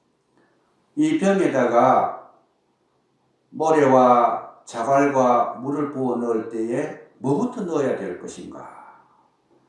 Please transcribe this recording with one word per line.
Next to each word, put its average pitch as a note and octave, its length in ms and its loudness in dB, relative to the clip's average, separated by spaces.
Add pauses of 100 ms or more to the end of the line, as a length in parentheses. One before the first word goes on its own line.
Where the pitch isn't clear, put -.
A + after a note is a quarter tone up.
(960)
이 D#3 240 0
병에다가 D3 1120 2 (1160)
모래와 C3 1040 2 (120)
자갈과 B2+ 960 0
물을 C#3+ 300 -6
부어 B2+ 240 -4
넣을 A#2 340 -4
때에 A#2+ 520 -6 (180)
뭐부터 G3 440 -4
넣어야 D3+ 340 -4
될 F2 240 -10
것인가? - 480 -16 (1000)